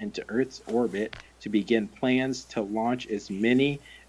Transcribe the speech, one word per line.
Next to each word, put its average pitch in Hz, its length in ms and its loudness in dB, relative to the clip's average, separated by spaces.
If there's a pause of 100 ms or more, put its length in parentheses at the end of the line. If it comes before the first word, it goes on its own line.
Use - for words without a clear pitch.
into 104 260 -6
Earth's 127 400 -2
orbit 107 480 0 (260)
to 107 100 -8
begin 107 360 2
plans 131 580 0
to - 180 -4
launch 110 440 -2
as 101 240 -6
many 127 480 4 (300)